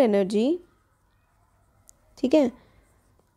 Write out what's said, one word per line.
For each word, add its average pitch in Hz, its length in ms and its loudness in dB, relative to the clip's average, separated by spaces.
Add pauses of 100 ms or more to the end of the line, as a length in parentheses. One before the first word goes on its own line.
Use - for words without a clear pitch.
energy, 208 440 0 (1700)
ठीक 311 160 -2
है, 269 160 2 (880)